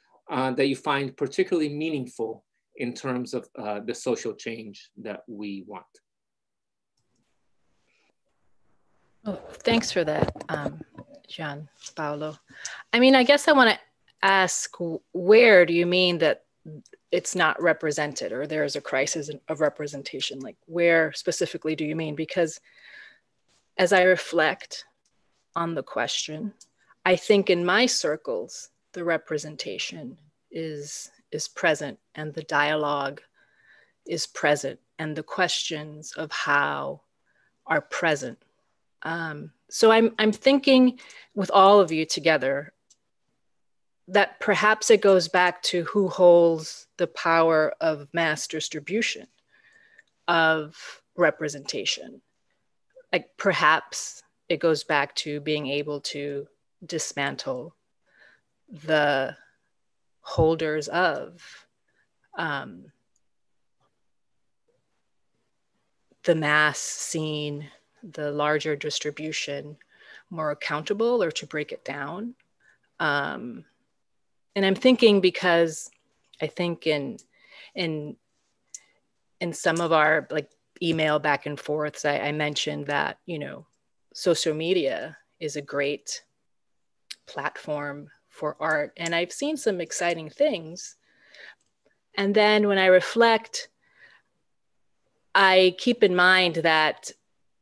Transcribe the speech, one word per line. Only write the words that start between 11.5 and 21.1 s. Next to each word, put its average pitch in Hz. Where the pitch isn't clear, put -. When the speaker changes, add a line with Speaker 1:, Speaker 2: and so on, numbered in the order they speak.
Speaker 2:
Paolo. 151
I 233
mean, 262
I 254
guess 285
I 320
wanna 247
ask, 196
w-, 165
where 196
do 170
you 170
mean 180
that 151
it's -
not 165
represented 151
or 131
there 151
is 143
a 143
crisis 139
in, 147
of 151
representation? 143
Like, 131
where 165